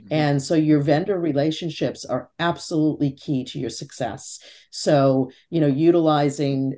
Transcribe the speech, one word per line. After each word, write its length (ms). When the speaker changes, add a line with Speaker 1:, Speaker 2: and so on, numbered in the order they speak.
Speaker 1:
Mm-hmm. 120
Speaker 2:
And 280
so 140
your 260
vendor 380
relationships 840
are 340
absolutely 720
key 340
to 140
your 100
success. 720
So, 580
you 120
know, 60
utilizing 1120